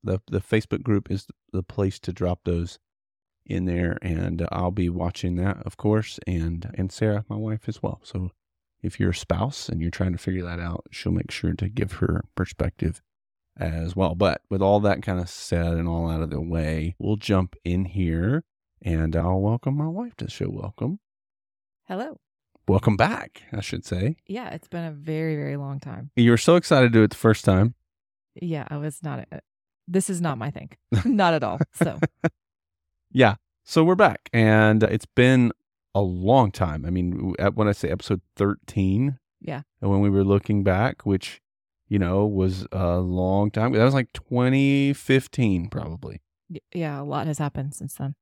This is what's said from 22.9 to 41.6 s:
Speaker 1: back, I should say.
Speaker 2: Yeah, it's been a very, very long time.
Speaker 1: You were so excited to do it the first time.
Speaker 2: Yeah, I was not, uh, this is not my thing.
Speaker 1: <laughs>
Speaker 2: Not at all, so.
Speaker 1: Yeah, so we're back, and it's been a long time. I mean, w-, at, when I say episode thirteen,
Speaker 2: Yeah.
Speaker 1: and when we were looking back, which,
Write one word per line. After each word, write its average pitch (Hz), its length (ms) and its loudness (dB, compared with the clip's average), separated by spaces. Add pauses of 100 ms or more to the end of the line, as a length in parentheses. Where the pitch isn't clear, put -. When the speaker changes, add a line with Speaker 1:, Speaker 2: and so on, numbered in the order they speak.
Speaker 1:
back, - 460 -2 (100)
I 117 80 -6
should - 260 -8
say. 104 300 -2 (120)
Speaker 2:
Yeah, 220 240 -10
it's - 180 -14
been 170 160 -8
a 160 60 -10
very, 156 440 -6
very 143 220 -6
long 139 220 -8
time. 135 360 -14
Speaker 1:
You 120 160 6
were 117 60 6
so 165 180 6
excited 131 380 4
to 113 60 8
do 110 40 8
it 104 60 6
the - 80 -10
first 110 260 4
time. 101 320 4 (680)
Speaker 2:
Yeah, 160 280 -6
I 147 80 -8
was 151 260 -8
not, 139 280 -8
uh, - 80 -14 (480)
this 185 220 0
is 175 120 -4
not 151 160 -2
my 120 140 -6
thing. - 200 -14 (180)
Speaker 1:
<laughs> 104 160 2
Speaker 2:
Not 202 280 4
at 143 100 2
all, 98 160 -4 (140)
so. - 260 -2 (1120)
Speaker 1:
Yeah, 120 240 6 (300)
so - 180 4
we're 180 120 6
back, 185 360 4
and 110 520 6
it's 110 220 0
been 127 460 4 (420)
a 98 80 2
long 98 500 4
time. 78 340 -4
I 82 40 -4
mean, 90 220 0
w-, 92 280 -4
at, 101 160 2
when 107 120 2
I 101 60 2
say - 160 -4
episode 92 320 -2 (160)
thirteen, 101 840 0 (220)
Speaker 2:
Yeah. 151 220 -10 (180)
Speaker 1:
and 98 100 0
when 98 80 4
we 101 100 4
were 98 140 4
looking 101 400 2
back, 98 420 0
which, - 360 -2 (460)